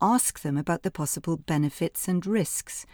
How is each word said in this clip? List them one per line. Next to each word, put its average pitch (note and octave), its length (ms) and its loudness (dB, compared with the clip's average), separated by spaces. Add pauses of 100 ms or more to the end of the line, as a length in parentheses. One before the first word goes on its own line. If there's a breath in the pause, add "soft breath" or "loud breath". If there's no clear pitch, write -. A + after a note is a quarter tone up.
ask A#3 400 2
them C#3+ 140 0
about E3 280 0
the F#3+ 80 -2
possible D#3+ 460 -2
benefits D3 720 0
and F3+ 180 0
risks. - 680 -2